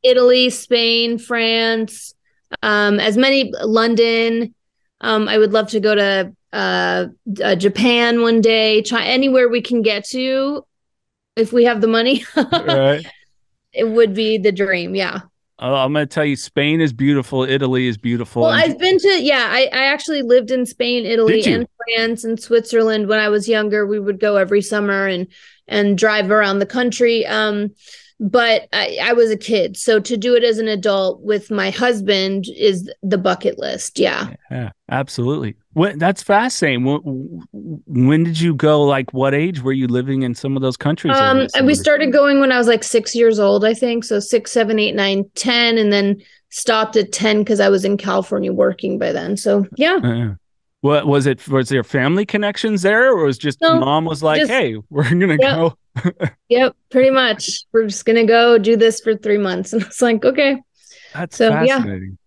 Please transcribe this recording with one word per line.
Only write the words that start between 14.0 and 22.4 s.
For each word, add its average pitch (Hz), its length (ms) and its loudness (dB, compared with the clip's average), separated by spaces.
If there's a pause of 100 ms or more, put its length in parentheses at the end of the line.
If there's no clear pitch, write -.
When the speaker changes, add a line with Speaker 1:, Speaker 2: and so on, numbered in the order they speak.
Speaker 1:
be 220 240 0
the 202 120 2
dream. 185 440 -4
Yeah. 190 240 -4 (420)
Speaker 2:
Uh, 131 240 0
I'm 143 80 -2
gonna 151 140 0
tell 151 180 -2
you, 143 100 -2
Spain 151 460 -2
is 147 120 0
beautiful. 135 500 0
Italy 131 440 -2
is 110 120 -4
beautiful. 120 420 -4
Speaker 1:
Well, - 120 2
Speaker 2:
And 311 100 2
Speaker 1:
I've - 160 -2
been 370 180 2
to, 370 240 2
yeah, 262 300 0
I, 247 200 2
I 269 140 -2
actually 294 380 -4
lived 240 260 2
in 254 160 -2
Spain, 240 400 -4
Italy, 226 360 2
Speaker 2:
Did 196 40 -2
you? 226 120 2
Speaker 1:
and 233 100 -4 (280)
France, 226 280 -2
and 226 180 -6